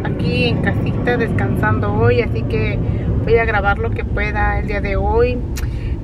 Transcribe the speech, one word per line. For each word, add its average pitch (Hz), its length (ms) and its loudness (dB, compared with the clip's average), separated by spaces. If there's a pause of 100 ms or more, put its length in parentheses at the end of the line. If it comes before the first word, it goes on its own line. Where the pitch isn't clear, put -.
aquí 247 400 0
en 240 180 0
casita, - 560 0
descansando 214 720 0
hoy, 233 300 4
así - 220 -2
que 220 340 0 (460)
voy 220 120 4
a 226 80 4
grabar 202 340 2
lo 226 120 -2
que - 140 -4
pueda 208 540 -2
el 202 100 -2
día 202 120 -2
de 202 160 -2
hoy. 233 420 2 (640)